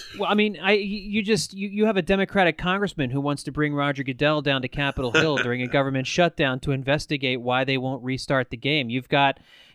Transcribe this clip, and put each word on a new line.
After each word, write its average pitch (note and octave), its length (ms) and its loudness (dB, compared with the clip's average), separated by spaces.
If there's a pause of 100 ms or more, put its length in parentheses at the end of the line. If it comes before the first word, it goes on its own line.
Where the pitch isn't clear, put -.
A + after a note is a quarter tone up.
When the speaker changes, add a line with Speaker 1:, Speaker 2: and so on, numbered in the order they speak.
(160)
Speaker 1:
Well, F#3 140 -2
I G3+ 40 2
mean, G#3 280 2
I, G3 120 4
y-, G#3+ 40 4
you G#3 440 -4
just, G3 320 0
you, G3 140 -6
you G#3 180 0
have G#3+ 100 2
a F#3 60 2
Democratic F#3+ 540 2
congressman F3+ 540 -2
who C#3 100 -2
wants C#3+ 240 -2
to D3 80 -8
bring D3 220 0
Roger C#3+ 300 0
Goodell C#3+ 380 0
down C3+ 200 0
to B2+ 60 -6
Capitol C#3 420 -2
Hill D#3 280 4
during B2 240 0
a B2 40 -2
Speaker 2:
<laughs> B2 60 -6
Speaker 1:
government C3+ 340 0
shutdown D3+ 540 2
to - 100 -4
investigate C3+ 680 0
why B2 240 2
they C3+ 140 0
won't B2+ 260 -4
restart C3 460 -2
the B2+ 60 -8
game. C3+ 340 0
You've B2+ 180 -4
got, C#3 320 2 (340)